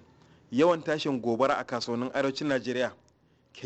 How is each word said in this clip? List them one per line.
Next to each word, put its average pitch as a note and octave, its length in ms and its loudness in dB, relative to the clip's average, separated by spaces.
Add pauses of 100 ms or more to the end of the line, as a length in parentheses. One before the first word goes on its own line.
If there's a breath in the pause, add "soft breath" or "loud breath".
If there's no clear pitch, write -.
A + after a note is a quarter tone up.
(520 soft breath)
yawan D#3+ 320 4
tashin D3+ 380 -2
gobara A#2+ 360 2
a B2+ 60 -4
kasuwannin A#2+ 500 -4
arewacin C#3 340 -2
Najeriya B2 440 0 (640)
ke - 120 -16